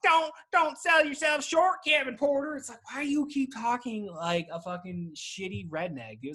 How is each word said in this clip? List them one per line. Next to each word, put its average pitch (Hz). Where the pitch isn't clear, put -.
don't, 320
don't 320
sell 320
yourself 294
short, 349
Kevin 277
Porter. 285
It's -
like, 233
why 269
do 294
you 285
keep 269
talking 233
like 170
a 170
fucking 175
shitty 190
redneck, 139
dude? 135